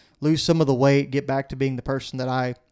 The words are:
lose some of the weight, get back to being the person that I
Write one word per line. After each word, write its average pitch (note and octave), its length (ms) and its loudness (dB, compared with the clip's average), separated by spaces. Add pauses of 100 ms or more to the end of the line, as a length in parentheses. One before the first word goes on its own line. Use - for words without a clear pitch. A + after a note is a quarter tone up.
(220)
lose D#3 220 2
some E3 180 4
of D3 60 4
the C3+ 60 2
weight, C#3 360 4
get C3+ 160 -4
back C3+ 240 -4
to C#3 60 -10
being C3+ 220 -2
the B2 40 -8
person C3+ 380 -8
that B2+ 100 -4
I B2+ 240 -2 (180)